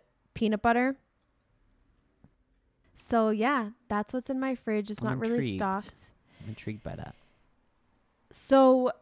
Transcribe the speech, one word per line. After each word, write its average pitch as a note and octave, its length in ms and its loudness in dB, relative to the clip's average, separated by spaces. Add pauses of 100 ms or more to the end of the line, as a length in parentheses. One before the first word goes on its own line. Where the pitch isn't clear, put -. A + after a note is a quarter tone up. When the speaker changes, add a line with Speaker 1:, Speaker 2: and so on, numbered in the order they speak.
(340)
Speaker 1:
peanut G#3+ 300 0
butter. B3 340 2 (2000)
So, A3 340 0
yeah, A3 400 0 (200)
that's G#3 240 -4
what's B3+ 160 -6
in C4 100 -4
my C4 160 -2
fridge. G#3+ 340 -4
It's G#3 120 -10
Speaker 2:
I'm A3 80 -2
Speaker 1:
not - 100 -2
really A3+ 160 -2
Speaker 2:
intrigued. G#3 240 -2
Speaker 1:
stocked. - 520 -6 (300)
Speaker 2:
I'm G#2 80 -12
intrigued A2 340 -10
by - 120 -10
that. - 200 -14 (1160)
Speaker 1:
So, C4 600 6 (100)